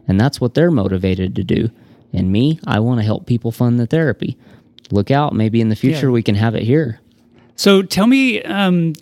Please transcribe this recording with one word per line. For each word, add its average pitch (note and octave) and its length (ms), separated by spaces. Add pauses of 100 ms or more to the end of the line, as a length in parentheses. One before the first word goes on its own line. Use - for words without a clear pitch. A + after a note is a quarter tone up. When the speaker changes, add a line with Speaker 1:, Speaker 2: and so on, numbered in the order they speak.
Speaker 1:
and F#2+ 120
that's C3+ 220
what A#2+ 120
they're E3 180
motivated F#2 680
to G2 80
do. - 240 (420)
And F#2+ 200
me, C#3 340
I A#2 140
wanna A#2 240
help G#2+ 220
people A#2 260
fund A#2+ 280
the A#2 80
therapy. D#3 500 (540)
Look G2+ 180
out, C#3+ 240
maybe A2 280
in A2+ 80
the A2 60
future D3+ 320
Speaker 2:
Yeah. C3 60
Speaker 1:
we A#2 80
can G#2+ 140
have A2 180
it - 100
here. B2+ 360 (560)
Speaker 2:
So G3 260
tell F#3+ 240
me, B3+ 380
um, F3+ 580